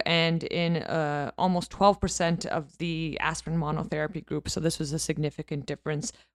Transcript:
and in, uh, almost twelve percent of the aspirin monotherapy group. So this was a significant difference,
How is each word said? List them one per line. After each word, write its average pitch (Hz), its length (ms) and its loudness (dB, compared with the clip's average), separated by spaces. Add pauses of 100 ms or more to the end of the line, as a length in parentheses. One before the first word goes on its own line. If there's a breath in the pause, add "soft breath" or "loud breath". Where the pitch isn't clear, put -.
and 165 380 4
in, 170 340 0
uh, 147 580 0
almost 180 340 2
twelve 202 300 6
percent 170 460 0
of - 320 -4
the 160 420 -2
aspirin 160 380 -2
monotherapy 151 680 -2
group. - 240 -4
So - 120 -2
this 165 180 0
was 143 140 -4
a 160 80 -2
significant 151 680 -4
difference, 151 460 -4 (220 soft breath)